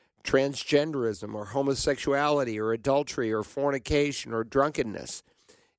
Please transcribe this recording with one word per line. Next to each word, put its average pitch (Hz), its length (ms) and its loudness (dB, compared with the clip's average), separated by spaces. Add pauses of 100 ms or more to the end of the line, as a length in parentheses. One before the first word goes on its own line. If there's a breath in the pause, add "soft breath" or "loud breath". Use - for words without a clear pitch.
(240 soft breath)
transgenderism 135 1120 2
or 104 100 -8
homosexuality 139 1120 0
or 110 140 0
adultery 135 580 0
or 107 120 0
fornication 139 920 -2
or 113 100 -2
drunkenness. 131 800 -2 (580 soft breath)